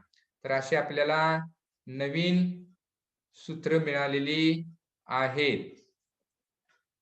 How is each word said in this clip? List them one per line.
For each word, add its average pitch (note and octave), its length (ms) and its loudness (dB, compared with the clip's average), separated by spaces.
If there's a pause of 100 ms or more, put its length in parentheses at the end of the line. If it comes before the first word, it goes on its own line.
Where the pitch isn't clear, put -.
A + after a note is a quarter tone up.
(440)
तर C3+ 80 0
अशी C3+ 240 0
आपल्याला D3+ 640 2 (480)
नवीन F3 760 0 (720)
सूत्र D#3+ 480 -2
मिळालेली D3 800 0 (420)
आहेत. C3 680 -2 (1300)